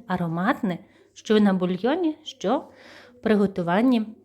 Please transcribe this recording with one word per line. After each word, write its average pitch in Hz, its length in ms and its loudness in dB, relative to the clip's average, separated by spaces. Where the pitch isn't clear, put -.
ароматне, 180 680 -4
що - 260 0
на 202 140 4
бульйоні, 233 680 -2
що 269 400 -4
в - 40 -20
приготуванні 208 840 2